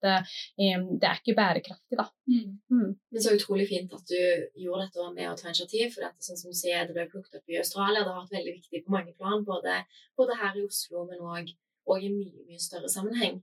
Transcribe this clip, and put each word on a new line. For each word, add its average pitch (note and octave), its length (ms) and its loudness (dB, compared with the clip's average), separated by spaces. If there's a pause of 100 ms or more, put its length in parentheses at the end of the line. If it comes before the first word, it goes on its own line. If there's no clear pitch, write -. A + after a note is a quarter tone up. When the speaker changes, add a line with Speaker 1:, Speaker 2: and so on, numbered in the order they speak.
Speaker 1:
eh, F#3 320 4 (320)
em, F#3 160 4 (160)
det E3+ 100 4
er - 140 0
ikke A3+ 160 4
bærekraftig F#3+ 580 0
da. - 120 0 (200)
Speaker 2:
Mm. G#3 300 2 (100)
Speaker 1:
Mm. A3+ 220 6 (240)
Speaker 3:
Men A3 80 0
så G#3+ 160 6
utrolig G3+ 320 2
fint F#3 240 -4
at - 160 -16
du F3+ 80 2 (400)
gjorde F#3 320 -4
dette F3 240 -6
med F3 160 -6
å E3+ 80 -8
ta F3 100 -12
initiativ, G#3+ 460 0
for - 80 -8
dette, - 180 -8
sånn F3 160 -10
som F3+ 140 -12
du F3+ 80 -4
sier, F3 260 0
det E3+ 140 -6
ble E3+ 80 -2
plukket G3 320 -14
opp - 100 -20
i E3+ 140 0
Australia, G3+ 400 2
det F#3 100 0
har F#3 80 -6
vært F#3 160 -8
veldig F3 220 -4
viktig - 260 -10
på F#3+ 60 -4
mange F3+ 260 0
plan, G3+ 300 -2
både, - 320 -2 (400)
både B3 180 4
her G3+ 220 -2
i G3+ 80 -2
Oslo, F3 400 -6
men F3 160 -12
også E3+ 320 -8 (340)
og F#3+ 160 4
i G3+ 80 -2
mye, G3+ 340 -6
mye E3+ 140 -14
større - 320 -8
sammenheng. G3 500 -2